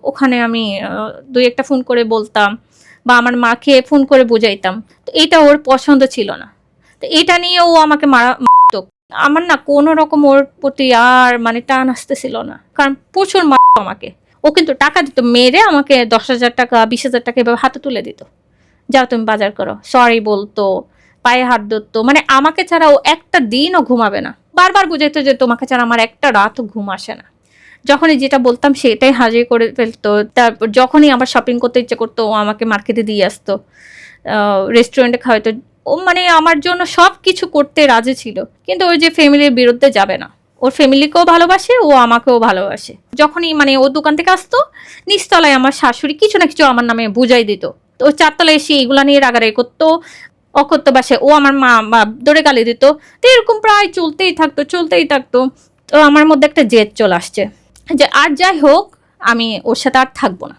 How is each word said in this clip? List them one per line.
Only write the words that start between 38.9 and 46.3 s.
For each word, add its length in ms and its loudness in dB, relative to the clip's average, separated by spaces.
যে 120 2
ফ্যামিলির 400 2
বিরুদ্ধে 400 2
যাবে 280 -2
না। 140 -16
ওর 100 0
ফ্যামিলিকেও 540 2
ভালোবাসে, 540 2
ও 120 2
আমাকেও 480 2
ভালোবাসে। 560 -4
যখনই, 400 -2
মানে, 220 0
ও 120 2
দোকান 280 -2
থেকে 140 -2
আসতো, 280 -2
নিচতলায় 440 2
আমার 200 0
শাশুড়ি 420 -4
কিছু 240 0